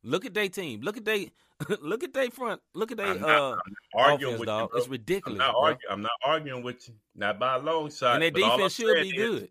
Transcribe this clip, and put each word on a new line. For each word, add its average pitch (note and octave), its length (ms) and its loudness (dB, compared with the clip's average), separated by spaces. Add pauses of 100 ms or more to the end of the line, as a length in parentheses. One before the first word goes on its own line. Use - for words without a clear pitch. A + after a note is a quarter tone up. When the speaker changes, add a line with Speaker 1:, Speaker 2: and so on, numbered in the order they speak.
Speaker 1:
Look D3+ 220 -4
at G3+ 100 -10
they G3+ 140 0
team. D#3+ 340 -8
Look G#3 140 -6
at A3+ 80 -16
they, G#3 260 -2 (380)
<laughs> G3+ 120 -4
look F#3+ 240 -6
at C4 100 -10
they C4 160 0
front. A#3 300 -8 (140)
Look A3 160 -4
at B3 80 -8
they, G3+ 60 -4
Speaker 2:
I'm F#3+ 160 -2
not, - 100 0
Speaker 1:
uh, C3 220 4
Speaker 2:
I'm A2 40 -4
not G2 40 -4 (340)
arguing C3+ 400 6
Speaker 1:
offense, A2+ 60 -4
Speaker 2:
with A#2 60 -4
Speaker 1:
dog. A2 160 0
Speaker 2:
you, A2 60 -2
bro. - 100 -2
Speaker 1:
It's A#2+ 100 0
ridiculous, B2+ 520 -4
Speaker 2:
I'm C3+ 60 4
not B2 140 2
Speaker 1:
bro. D#3 140 6
Speaker 2:
argu-, A2+ 180 -8
I'm G2+ 100 -4
not A2+ 100 -2 (120)
arguing C#3 380 0
with B2 260 -10
you. A#2 60 -20 (220)
Not G2+ 220 0
by B2+ 180 2
a - 20 0
long D3+ 320 -2
shot. B2 240 2
Speaker 1:
And D#3 80 2
their E3 100 4
Speaker 2:
But F3+ 100 2
all G#3+ 100 4
I'm - 60 4
Speaker 1:
defense F#3+ 160 2
should A3+ 200 -2
Speaker 2:
saying E3 160 2
Speaker 1:
be E3+ 60 -6
Speaker 2:
is, A3+ 140 0 (100)
Speaker 1:
good. - 100 -14